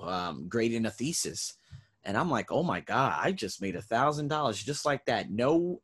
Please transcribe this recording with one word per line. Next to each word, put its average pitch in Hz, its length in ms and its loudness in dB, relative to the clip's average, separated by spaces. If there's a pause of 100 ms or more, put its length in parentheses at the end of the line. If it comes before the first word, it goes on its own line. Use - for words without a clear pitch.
um, 87 480 -4
grading 117 380 2
a 104 40 0
thesis. - 640 -4 (520)
And 98 120 0
I'm 165 120 2
like, 110 220 0
"Oh 131 100 2
my 107 180 0
God, 104 380 0
I 135 140 2
just 107 300 -6
made 95 120 -2
a 82 80 -6
thousand 147 460 2
dollars 139 340 0
just 139 220 -4
like 143 220 0
that." 107 240 0
No, 165 540 2